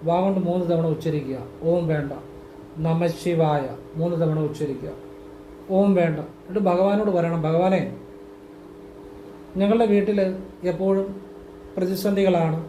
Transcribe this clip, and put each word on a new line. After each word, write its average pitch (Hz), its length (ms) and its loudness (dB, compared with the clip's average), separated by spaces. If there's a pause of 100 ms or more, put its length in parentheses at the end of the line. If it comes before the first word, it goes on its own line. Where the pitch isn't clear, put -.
വാ 170 160 2
കൊണ്ട് 190 200 2
മൂന്ന് 175 300 0
തവണ 165 160 2
ഉച്ചരിക്കുക, 147 520 -2 (260)
ഓം 170 240 2
വേണ്ട. 147 240 0 (760)
നമ 165 200 2
ശിവായ 160 560 2 (320)
മൂന്ന് 170 260 0
തവണ 156 180 2
ഉച്ചരിക്കുക, 147 520 -4 (760)
ഓം 196 300 6
വേണ്ട. 160 200 2
എന്നിട്ട് 185 500 -4
ഭഗവാനോട് 202 420 4
പറയണം, 170 300 2
"ഭഗവാനെ, 175 400 4 (1800)
ഞങ്ങളുടെ 220 280 4
വീട്ടിൽ 202 340 4 (520)
എപ്പോഴും 196 360 0 (680)
പ്രതിസന്ധികളാണ് 185 800 2 (120)